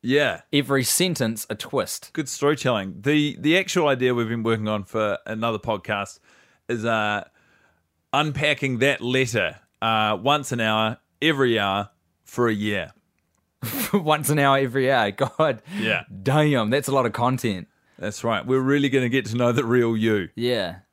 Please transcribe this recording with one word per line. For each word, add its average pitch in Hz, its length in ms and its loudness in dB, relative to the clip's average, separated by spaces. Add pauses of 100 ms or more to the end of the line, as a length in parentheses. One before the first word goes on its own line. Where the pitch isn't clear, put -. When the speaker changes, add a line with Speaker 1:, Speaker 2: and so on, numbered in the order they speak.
Speaker 1:
yeah. 127 380 0 (120)
Speaker 2:
Every 139 300 2
sentence 123 640 0
a 110 60 -6
twist. - 580 -6
Speaker 1:
Good 151 160 -6
storytelling. 123 720 0
The, 147 360 0
the 156 180 2
actual 185 300 0
idea 127 300 2
we've 117 120 0
been 117 140 -4
working 110 240 0
on 107 160 -2
for 104 440 -2
another 110 340 -4
podcast 101 580 -6 (500)
is, 117 160 -4
uh, 107 440 -2 (840)
unpacking 143 680 -2
that 135 220 2
letter, 117 600 -2 (200)
uh, 107 400 0
once 143 300 0
an 120 100 -4
hour, 110 380 0 (240)
every 135 340 2
hour, 101 340 0 (340)
for 120 240 0
a 110 60 0
year. 104 360 -2 (560)
Speaker 2:
<laughs> - 460 -8
Once 151 380 0
an 151 100 2
hour, 139 180 4
every 131 320 0
hour. 113 220 2
God 131 500 -2 (160)
Speaker 1:
Yeah. 107 240 -2 (220)
Speaker 2:
damn, 135 460 2
that's 135 180 0
a 135 40 -2
lot 131 140 2
of 110 60 -2
content. 120 560 -2 (280)
Speaker 1:
That's - 280 -8
right. 110 200 -2
We're 131 140 2
really 139 300 2
gonna 127 200 2
get 120 180 0
to 113 100 -4
know 120 160 2
the 113 120 0
real 117 320 2
you. 107 380 0
Speaker 2:
Yeah. 107 440 -2 (140)